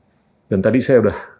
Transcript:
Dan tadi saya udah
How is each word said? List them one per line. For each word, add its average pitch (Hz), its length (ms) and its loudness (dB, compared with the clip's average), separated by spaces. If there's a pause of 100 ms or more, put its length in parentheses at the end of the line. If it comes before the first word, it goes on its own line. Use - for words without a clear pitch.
(460)
Dan 107 140 -4
tadi 110 180 0
saya 127 220 2
udah 101 160 -2 (240)